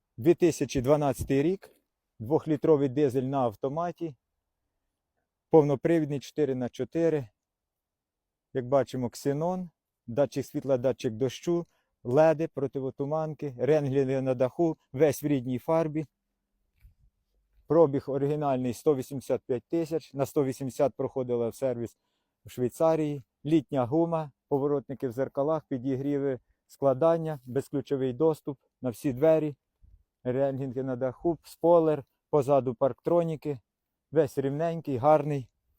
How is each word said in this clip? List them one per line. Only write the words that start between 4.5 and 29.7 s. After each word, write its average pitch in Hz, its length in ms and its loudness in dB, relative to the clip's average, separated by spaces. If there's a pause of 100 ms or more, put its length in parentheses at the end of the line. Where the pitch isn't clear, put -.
повнопривідний 147 720 4
чотири 135 340 -2
на 127 140 -4
чотири. 160 600 -2 (1200)
Як 127 140 -6
бачимо, 127 440 0
ксенон, 165 600 -4 (360)
датчик 127 400 -2
світла, 135 320 -2
датчик 123 360 -2
дощу, 165 520 -4 (360)
леди, 156 460 2
противотуманки, 139 1080 -6
рентгени 135 640 2
на 131 140 -2
даху, 151 440 0 (140)
весь 139 300 2
в 147 40 -6
рідній 127 320 -2
фарбі. 160 480 -2 (1600)
Пробіг 147 440 4
оригінальний 139 640 -2
сто 147 220 0
вісімдесят 127 460 -6
п'ять 123 260 -4
тисяч, 160 460 -4
на 139 120 -2
сто 147 180 0
вісімдесят 131 500 -2
проходила 123 540 -4
в 107 60 -6
сервіс 120 440 -6 (460)
в 110 60 -20
Швейцарії. 147 720 0 (220)
Літня 143 420 0
гума, 160 460 -2 (160)
поворотники 139 600 -2
в 117 40 -6
зеркалах, 139 520 -2
підігріви, 139 760 -4 (260)
складання, 156 800 0
безключовий 131 680 -2
доступ 151 460 0 (220)
на 127 100 -4
всі 135 220 -4
двері, 156 440 2 (680)